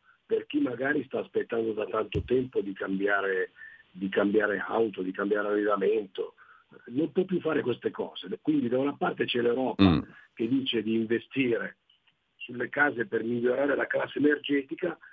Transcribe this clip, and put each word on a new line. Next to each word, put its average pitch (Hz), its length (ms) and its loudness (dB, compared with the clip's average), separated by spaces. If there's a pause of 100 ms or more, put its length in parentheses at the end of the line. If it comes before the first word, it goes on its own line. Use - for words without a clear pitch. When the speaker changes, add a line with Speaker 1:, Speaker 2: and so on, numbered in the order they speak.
(240)
Speaker 1:
per - 220 -2
chi 294 140 -2
magari 135 440 -2
sta - 160 -6
aspettando 113 520 -2
da 107 140 -4
tanto 110 360 -4
tempo 127 380 0
di 98 120 -6
cambiare, 98 800 -2 (400)
di 95 180 -6
cambiare 101 500 2
auto, 104 440 0
di 92 100 -4
cambiare 104 360 0
arredamento, 104 880 0 (540)
non 147 240 0
può 190 120 2
più 185 160 0
fare 147 220 0
queste 113 280 -2
cose. - 380 -8 (140)
Quindi 143 260 2
da 123 100 2
una 139 160 0
parte - 300 0
c'è - 160 -2
l'Europa 120 420 2
Speaker 2:
Mm. 87 180 8 (340)
Speaker 1:
che 113 140 -2
dice 127 340 0
di 110 120 0
investire 113 840 -2 (580)
sulle 123 320 -8
case 127 380 0
per 113 180 -2
migliorare 123 500 2
la 120 120 0
classe - 320 -4
energetica 147 800 0 (160)